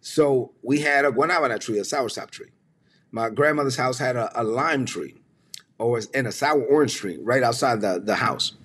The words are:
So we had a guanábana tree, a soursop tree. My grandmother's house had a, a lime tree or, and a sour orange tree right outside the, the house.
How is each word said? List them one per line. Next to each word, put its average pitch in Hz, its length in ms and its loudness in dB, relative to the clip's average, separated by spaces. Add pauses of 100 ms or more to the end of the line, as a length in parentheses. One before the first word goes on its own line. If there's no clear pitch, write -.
So 139 500 2 (100)
we 143 200 0
had 143 240 4
a 143 60 4
guanábana 139 480 2
tree, 107 200 -2
a 98 40 -2
soursop 113 460 -4
tree. - 200 -18 (600)
My 113 200 -2
grandmother's 143 480 -2
house 127 220 -2
had 127 180 -2
a, 113 120 -2 (100)
a 117 40 0
lime 131 420 0
tree 78 300 -10 (640)
or, 117 240 0 (120)
and 131 140 0
a 107 60 -6
sour 151 280 2
orange 139 340 4
tree 90 260 -8
right 123 200 2
outside 120 380 2
the, 95 240 0
the 104 120 2
house. - 380 -2 (120)